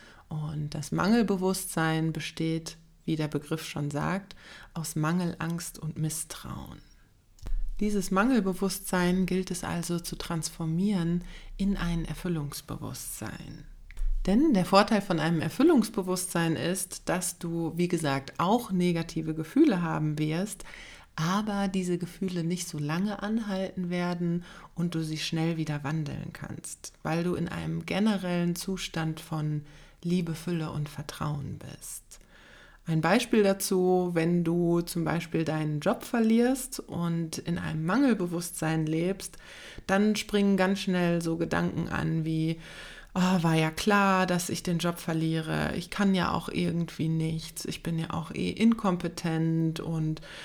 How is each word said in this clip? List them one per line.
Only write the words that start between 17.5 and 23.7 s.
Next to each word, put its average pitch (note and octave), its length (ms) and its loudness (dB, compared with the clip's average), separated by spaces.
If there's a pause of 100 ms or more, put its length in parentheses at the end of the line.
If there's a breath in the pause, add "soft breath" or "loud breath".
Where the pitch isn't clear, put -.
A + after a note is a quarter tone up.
wie F3 140 2
gesagt, D3 500 0
auch G#3 320 2
negative E3 640 0
Gefühle F3+ 480 4
haben D#3 380 0
wirst, D#3+ 440 -2 (520 loud breath)
aber G3+ 500 0
diese F3+ 320 0
Gefühle F3 460 -4
nicht F3 240 -2
so D3+ 100 -8
lange E3+ 460 -2
anhalten G3 640 -2